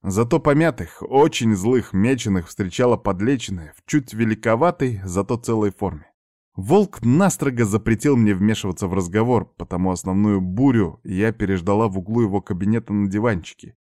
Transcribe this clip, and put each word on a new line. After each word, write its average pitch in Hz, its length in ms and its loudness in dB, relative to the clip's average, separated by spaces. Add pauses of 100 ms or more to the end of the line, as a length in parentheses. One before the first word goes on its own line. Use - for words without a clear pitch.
Зато 107 380 0
помятых, 151 600 0
очень 131 540 2
злых 110 360 0
меченых 104 560 0
встречала 117 480 0
подлеченная 98 800 -4
в - 100 -20
чуть - 280 -2
великоватой, 117 880 0
зато 95 320 -2
целой 110 360 -2
форме. 82 340 -8 (500)
Волк 175 460 0
настрого 131 640 2
запретил 113 500 0
мне 107 180 4
вмешиваться 101 540 -2
в 87 60 -4
разговор, 101 640 0
потому 92 340 -4
основную 98 480 0
бурю 101 640 0
я 104 300 -2
переждала 101 540 0
в 95 100 -4
углу 107 240 -2
его 101 180 0
кабинета 104 540 -2
на 101 160 0
диванчике. 101 720 -4